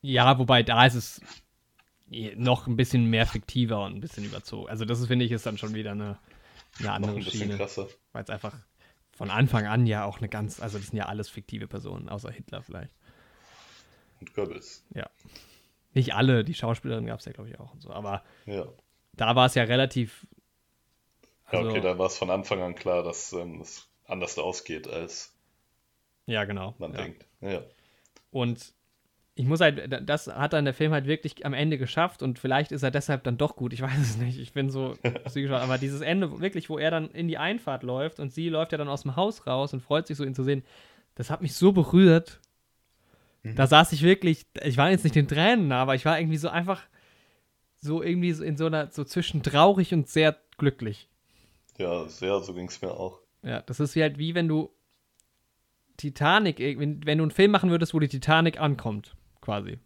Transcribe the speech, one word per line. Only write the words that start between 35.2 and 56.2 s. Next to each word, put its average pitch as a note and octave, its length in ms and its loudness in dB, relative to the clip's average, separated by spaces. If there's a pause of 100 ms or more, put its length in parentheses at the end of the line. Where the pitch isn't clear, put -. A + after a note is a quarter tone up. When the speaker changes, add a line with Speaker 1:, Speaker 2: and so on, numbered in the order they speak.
Speaker 1:
zwiegespalten, C3 420 -2
aber C3 100 0
dieses C#3 220 -6
Ende D#3+ 380 -2
wirklich, F3 300 -6
wo D#3 100 -6
er D#3 120 0
dann D#3+ 200 -4
in E3+ 160 -6
die D#3+ 100 -4
Einfahrt D3+ 460 -4
läuft C3 360 -4
und C#3 140 -6
sie E3 160 -4
läuft D#3+ 220 -2
ja D#3+ 60 -2
dann D3 120 -4
aus C#3+ 140 -6
dem C3+ 120 -4
Haus G3+ 320 -2
raus C3+ 260 -2
und C3 80 -8
freut D#3 260 0
sich D3+ 100 -6
so, D3 60 -6
ihn C3+ 120 -6
zu C3 80 -2
sehen, C3+ 200 0 (520)
das - 140 -8
hat D3+ 120 -6
mich E3 120 -4
so F#3 180 6
berührt, E3+ 680 6 (1000)
Speaker 2:
Mhm. A2 140 -8
Speaker 1:
da C3+ 120 6
saß D3+ 260 10
ich D3 100 0
wirklich, F3 420 4 (180)
ich C3 140 0
war C#3+ 140 6
jetzt F#3 120 4
nicht D#3 140 2
in C#3+ 100 6
Tränen F#3 400 4
nah, B2+ 140 2
aber C3 140 2
ich B2+ 100 -4
war D#3 140 4
irgendwie D#3+ 180 0
so D3+ 120 -4
einfach F3+ 320 -2 (1000)
so D3+ 220 -4
irgendwie F3 300 0
so D#3 100 -6
in D#3 120 -2
so D#3 120 0
einer, D#3 240 -2
so D3 120 -8
zwischen E3 400 -4
traurig E3+ 500 6
und D#3+ 140 2
sehr D#3 300 4 (200)
glücklich. A#2+ 520 -2 (680)
Speaker 2:
Ja, F2 280 -2
sehr, F#2 340 -2
so F#2 120 -12
ging's F2+ 300 -10
mir F#2 80 -6
auch. F#2 280 -10 (220)
Speaker 1:
Ja, - 220 -8
das - 180 -10
ist D3 140 -2
wie D#3+ 80 2
halt C#3+ 160 -2
wie D#3+ 160 -4
wenn E3+ 120 0
du D#3 220 0 (1300)
Titanic, D#3+ 640 2